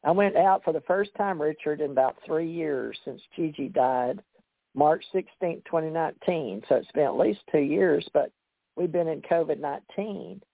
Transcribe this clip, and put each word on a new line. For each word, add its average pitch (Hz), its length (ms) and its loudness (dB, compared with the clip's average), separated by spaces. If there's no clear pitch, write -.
I 147 80 2
went 196 240 4
out 190 300 4
for 170 80 0
the 156 80 -2
first 196 340 -2
time, 196 260 -2
Richard, 151 400 -2
in 143 120 -4
about 131 240 2
three 165 240 -2
years 143 540 -4
since - 180 -12
Gigi 151 320 -4
died, 127 520 0
March 151 380 4
sixteenth, - 500 -4
twenty 160 280 -2
nineteen. 156 760 -4
So 139 60 4
it's - 160 -2
been 151 140 0
at - 120 -2
least 127 260 2
two 156 80 4
years, 147 520 2
but - 200 0
we've 170 160 -2
been 170 160 0
in 156 160 -4
covid 160 380 0
nineteen. 190 840 -8